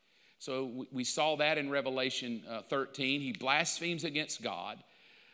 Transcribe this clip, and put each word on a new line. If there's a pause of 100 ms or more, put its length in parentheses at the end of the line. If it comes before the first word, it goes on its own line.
(380)
So
we,
we
saw
that
in
Revelation,
uh,
thirteen.
He
blasphemes
against
God, (520)